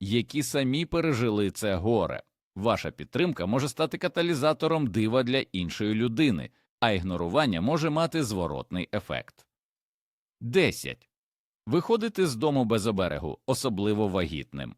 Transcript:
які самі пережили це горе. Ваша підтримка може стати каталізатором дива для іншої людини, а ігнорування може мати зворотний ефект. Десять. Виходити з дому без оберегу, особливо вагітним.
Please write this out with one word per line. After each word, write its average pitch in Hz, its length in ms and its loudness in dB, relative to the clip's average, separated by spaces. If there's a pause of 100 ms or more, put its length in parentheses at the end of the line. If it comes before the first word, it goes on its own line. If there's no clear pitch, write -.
які 117 420 -2
самі 139 440 0
пережили 117 640 2
це 101 240 -2
горе. 90 480 0 (340)
Ваша 98 340 0
підтримка 127 560 -2
може 131 220 0
стати - 300 -4
каталізатором 160 880 0
дива 110 360 2
для 123 160 0
іншої 98 560 -2
людини, 113 560 0 (300)
а 113 100 4
ігнорування 92 680 2
може 151 300 0
мати 160 340 0
зворотний 87 680 -4
ефект. - 540 -8 (920)
Десять. 117 680 0 (580)
Виходити 190 600 2
з 127 100 -2
дому 139 280 2
без 107 220 2
оберегу, 82 600 -2
особливо 107 600 0
вагітним. 71 680 -4